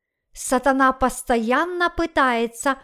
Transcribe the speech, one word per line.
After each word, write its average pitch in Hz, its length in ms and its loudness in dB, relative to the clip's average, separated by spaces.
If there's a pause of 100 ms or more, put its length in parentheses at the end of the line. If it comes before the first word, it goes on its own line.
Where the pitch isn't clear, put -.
(320)
Сатана 269 600 0
постоянно 262 960 -2
пытается 269 920 -2